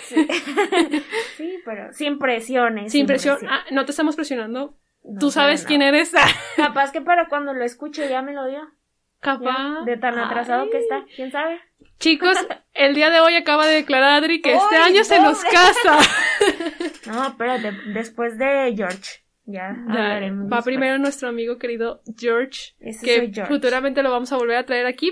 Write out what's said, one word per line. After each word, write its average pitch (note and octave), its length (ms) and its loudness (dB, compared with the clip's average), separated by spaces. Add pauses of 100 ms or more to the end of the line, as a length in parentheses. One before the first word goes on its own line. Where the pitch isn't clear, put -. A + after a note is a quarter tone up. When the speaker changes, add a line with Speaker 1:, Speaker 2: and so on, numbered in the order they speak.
Speaker 1:
Sí. D#4 260 0
<laughs> F4 1120 -2
Sí, F4 280 -10
pero G#3+ 280 -12
sin D4 260 -4
presiones, A#3 720 -2
Speaker 2:
Sin C#4+ 100 4
Speaker 1:
sin C#4 60 2
Speaker 2:
presión. C#4 300 2
Speaker 1:
presión. - 160 -6
Speaker 2:
Ah, C4 180 -4
no C4+ 140 0
te C#4 60 -6
estamos D4+ 240 0
presionando. C4 600 -8 (280)
Speaker 1:
No, G3+ 160 -14
Speaker 2:
Tú C#4+ 120 2
sabes D4 320 2
Speaker 1:
no, - 40 -10
Speaker 2:
quién D4 140 4
Speaker 1:
no. C#4 60 4
Speaker 2:
eres. D#4 260 2 (220)
<laughs> - 200 -14
Speaker 1:
Capaz C#4+ 360 2
que D#4+ 100 -6
para F4 260 2
cuando C#4+ 260 -4
lo B3+ 100 -4
escuche D4 460 -6
ya B3+ 120 -2
me C#4 120 -10
lo C4+ 140 -6
dio. C#4 140 -8 (580)
Speaker 2:
Capaz. C4+ 600 -4
Speaker 1:
Ya, A3+ 60 -8
de A#3+ 120 -2
tan A#3+ 220 -2
atrasado A#3+ 500 -2
que A#4 80 0
Speaker 2:
Ay. A#4 60 -2
Speaker 1:
está, G#4+ 220 -4 (100)
quién C4 160 -10
sabe. D#4+ 280 -6 (400)
Speaker 2:
Chicos, F4+ 380 2 (360)
el C#4 220 2
día D4+ 140 2
de E4 100 4
hoy E4 160 6
acaba D#4 300 2
de D#4 100 4
declarar C#4+ 480 4
Adri E4 180 0
que C4+ 120 2
este G4 220 4
Speaker 1:
¡Ay, E4+ 180 6
Speaker 2:
año G#4 100 8
se E4 180 4
nos D#4 220 6
Speaker 1:
pobre! E4+ 80 0
Speaker 2:
casa. F#4 520 6
Speaker 1:
<laughs> - 1080 -2
No, A#3+ 160 -4
espérate, A#3+ 440 -4 (220)
después A3+ 460 -6
de C4+ 360 0
George. F#3+ 460 -8 (260)
Ya F#3+ 280 -10 (120)
Speaker 2:
Ya, A3 60 -4
Speaker 1:
hablaremos G3+ 520 -4
Speaker 2:
va G3+ 120 -2
Speaker 1:
después. A#3 80 -2
Speaker 2:
primero C4 320 0
nuestro C#4 320 -4
amigo A#3 300 -6
querido A#3 420 -6 (160)
George, A#3+ 640 -4
Speaker 1:
Ese A3+ 260 -14
Speaker 2:
que A#3+ 120 2
Speaker 1:
soy A#3 160 -2
George. G#3 200 -4
Speaker 2:
futuramente C4+ 480 -2
lo C4+ 80 0
vamos B3 240 -4
a C4+ 40 -2
volver A#3 200 0
a B3 80 -2
traer B3 220 -2
aquí, B3+ 240 -2